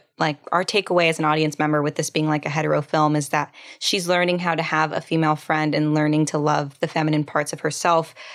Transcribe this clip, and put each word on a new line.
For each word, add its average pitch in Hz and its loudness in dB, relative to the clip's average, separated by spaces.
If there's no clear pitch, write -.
like, 156 0
our 165 2
takeaway 175 2
as 160 0
an 160 0
audience 151 2
member 151 2
with 147 -2
this 156 -4
being, 156 0
like, 151 0
a 156 -4
hetero 151 0
film 151 2
is 147 -2
that 147 -2
she's 185 -2
learning 180 2
how 175 -2
to 160 -2
have 156 0
a - -2
female 160 0
friend 156 -2
and 151 0
learning 151 2
to 151 -4
love 147 -2
the 160 -4
feminine 151 0
parts 151 -4
of 151 -12
herself. 165 0